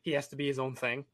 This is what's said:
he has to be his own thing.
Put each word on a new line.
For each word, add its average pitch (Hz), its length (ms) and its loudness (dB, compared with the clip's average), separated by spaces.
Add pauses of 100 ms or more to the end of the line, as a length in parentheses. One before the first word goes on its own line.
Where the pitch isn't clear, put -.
he 165 80 0
has 143 160 2
to - 80 -12
be 143 100 0
his 135 140 2
own 131 160 0
thing. 127 280 0 (100)